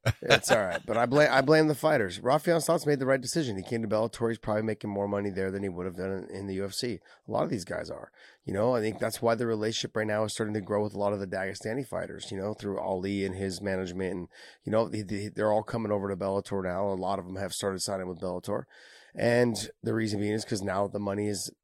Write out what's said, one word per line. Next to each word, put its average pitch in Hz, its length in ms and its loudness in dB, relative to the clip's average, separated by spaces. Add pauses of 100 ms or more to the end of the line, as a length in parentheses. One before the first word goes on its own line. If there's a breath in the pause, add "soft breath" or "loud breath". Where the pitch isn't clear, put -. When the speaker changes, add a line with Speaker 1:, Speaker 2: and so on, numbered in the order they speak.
Speaker 1:
<laughs> 107 160 4
Speaker 2:
It's - 300 4
all 117 100 8
right, 85 240 -2
but 110 100 -2
I 117 100 4
blame, 139 260 6
I 135 100 6
blame 156 260 6
the 147 80 2
fighters. 113 440 2
Raufeon 151 420 2
Stots 165 240 0
made 147 140 2
the 131 60 0
right 135 140 4
decision. 120 380 -2
He 92 60 -6
came 117 180 -2
to 110 80 -2
Bellator. 110 400 0
He's 113 80 -2
probably 110 240 0
making 107 280 -4
more 101 180 -2
money 101 240 0
there 95 200 -2
than 98 120 -4
he 98 60 -2
would 90 160 -6
have 90 120 -6
done 95 140 -4 (180)
in, - 40 -
in 101 140 -8
the 95 80 -4
U 98 100 -2
F 95 80 -8
C. 110 260 -4 (280 soft breath)
A 107 40 -10
lot 110 120 0
of 165 60 -2
these 110 160 -4
guys - 240 -6
are. - 220 -12 (340 soft breath)
You - 80 -4
know, 113 220 2
I 117 60 2
think 110 180 -2
that's 113 220 -2
why 117 140 4
the 117 120 -2
relationship 110 500 -2
right 107 100 0
now 107 160 0
is 104 100 -2
starting 107 200 -2
to 107 80 0
grow 104 220 0
with 104 100 -2
a 101 60 -6
lot 101 120 2
of 101 80 -2
the 98 80 -4
Dagestani 98 580 -4
fighters, - 460 -8
you 98 60 -6
know, 101 160 -2
through 101 260 -4
Ali 95 460 0
and 92 100 -2
his 95 260 -4
management. 95 520 -2
And, 90 140 -6 (360 loud breath)
you 104 80 -4
know, 110 160 4
they, 107 140 -4
they, 101 260 -6
they're 107 240 0
all 107 120 2
coming 110 280 -4
over 101 160 0
to 98 80 -2
Bellator 98 480 -2
now. 92 240 -2
A 98 60 0
lot 95 260 -2
of 87 60 -10
them 92 100 -10
have 95 160 -4
started 95 300 -2
signing 95 260 -4
with 87 140 -8
Bellator. 92 420 -4 (500 soft breath)
And 120 560 4 (140)
the 113 100 0
reason 107 280 0
being 104 120 0
is 110 120 -2
'cause 101 160 -4
now 98 260 0
the 101 120 -4
money 101 280 -2
is, 98 240 -4 (120)